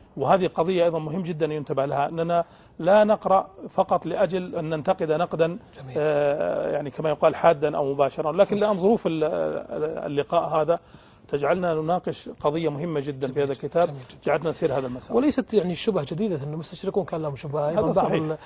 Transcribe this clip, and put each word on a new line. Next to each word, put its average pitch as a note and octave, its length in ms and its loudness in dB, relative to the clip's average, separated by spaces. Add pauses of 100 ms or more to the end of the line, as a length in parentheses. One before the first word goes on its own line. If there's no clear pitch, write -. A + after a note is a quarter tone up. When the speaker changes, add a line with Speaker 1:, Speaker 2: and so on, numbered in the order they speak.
(180)
Speaker 1:
وهذه E3+ 300 4
قضية F3 360 0
أيضًا E3 160 2
مهم D#3 220 -4
جدًا D#3+ 240 -2
ينتبه D3 400 -2
لها، C#3+ 240 0
أننا E3+ 360 0 (340)
لا G3 240 6
نقرأ F#3+ 440 4 (220)
فقط F#3 360 0
لأجل F3+ 500 -2
أن D#3+ 140 -4
ننتقد D#3+ 420 -2
نقدًا، D#3+ 360 0
Speaker 2:
جميل. C3+ 500 -10
Speaker 1:
آه، D3+ 760 0
يعني، C#3+ 200 -4
كما D#3 180 -4
يقال D3+ 260 4
حادا D#3 420 2
أو C#3+ 160 0
مباشرا، C#3+ 380 0
لكن F#3+ 240 4
Speaker 2:
ممتاز. G#3 140 2
Speaker 1:
لأن G3+ 80 0
ظروف G3+ 300 2
ال-، D#3+ 160 0
ال-, D#3 840 -4
اللقاء D#3+ 560 0
هذا E3 180 2 (480)
تجعلنا E3 460 0
نناقش D#3+ 560 -4
قضية D#3+ 400 0
مهمة D3 300 -4
جدًا C3+ 280 -4
Speaker 2:
جميل C3 60 -6
Speaker 1:
في D3 60 -2
هذا C#3 140 0
Speaker 2:
جدًا. - 100 -10
Speaker 1:
الكتاب، E3+ 240 2
Speaker 2:
جميل C#3+ 120 -8 (100)
جدًا. - 140 -20
Speaker 1:
جعلتنا D3+ 260 0
نسير C#3+ 280 0
هذا C3+ 100 -2
المسار. B2+ 300 -4
Speaker 2:
وليست، C4 360 2
يعني، F3+ 180 2
الشبهة F3 400 -2
جديدة، E3+ 320 -2
أن D3 100 -8
المستشرقون F3 520 -4
كان E3 160 -6
لهم D3 140 -4
شبهة، D3 340 -2
أيضًا F#3+ 120 0
Speaker 1:
هذا - 40 2
Speaker 2:
بعض - 100 2
Speaker 1:
صحيح. E3+ 280 2
Speaker 2:
ال-، D#3 220 -4